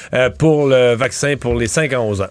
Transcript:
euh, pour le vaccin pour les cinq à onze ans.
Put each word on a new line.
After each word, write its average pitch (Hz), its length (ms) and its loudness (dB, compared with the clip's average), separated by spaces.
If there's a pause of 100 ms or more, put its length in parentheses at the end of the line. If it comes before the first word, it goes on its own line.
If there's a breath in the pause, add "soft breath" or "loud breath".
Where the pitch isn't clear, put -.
(160 loud breath)
euh, 127 160 2
pour 151 340 2
le 123 300 4
vaccin 135 440 -2
pour 120 140 -2
les 117 140 -2
cinq 147 260 -2
à 123 80 -2
onze 104 200 -2
ans. 95 100 -6